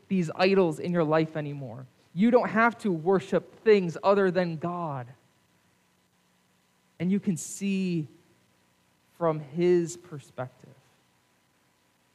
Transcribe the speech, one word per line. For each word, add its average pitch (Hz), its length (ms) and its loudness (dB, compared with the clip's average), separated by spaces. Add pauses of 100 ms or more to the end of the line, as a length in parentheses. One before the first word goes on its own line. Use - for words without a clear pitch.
these 180 260 0
idols 185 440 2
in - 120 -6
your 175 140 2
life 156 320 0
anymore. 139 480 -10 (280)
You 208 160 2
don't 233 200 2
have 226 300 2
to 208 120 -2
worship 175 720 -2
things 196 400 4
other 196 260 4
than 175 280 -2
God. 156 500 -8 (1900)
And 175 100 -2
you 196 120 0
can 175 160 -2
see 185 680 -4 (1120)
from 160 220 0
His 170 560 0
perspective. - 760 -14 (1500)